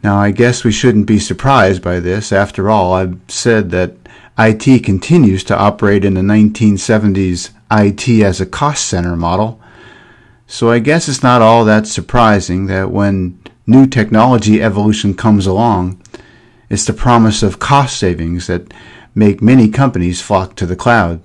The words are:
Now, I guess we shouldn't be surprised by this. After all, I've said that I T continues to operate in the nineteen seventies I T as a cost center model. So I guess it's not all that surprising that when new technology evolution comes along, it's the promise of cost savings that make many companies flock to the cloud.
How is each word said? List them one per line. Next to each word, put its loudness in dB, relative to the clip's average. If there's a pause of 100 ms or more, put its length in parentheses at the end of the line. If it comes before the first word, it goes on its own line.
Now, 0
I 0
guess 0
we 2
shouldn't 0
be 2
surprised 0
by -6
this. -6
After -2
all, 0
I've -4
said -2
that -4 (440)
I 2
T 2
continues 2
to -2
operate 0
in 0
the -2
nineteen 2
seventies -2 (180)
I 2
T 0
as 0
a -2
cost -4
center -4
model. -4 (880)
So -2
I 2
guess 0
it's -6
not 4
all 4
that 2
surprising 0
that -4
when -4 (260)
new 6
technology 2
evolution -2
comes 0
along, -2 (680)
it's -4
the -4
promise 2
of -4
cost -2
savings -4
that -8 (400)
make 2
many 4
companies -2
flock -4
to -6
the -6
cloud. 0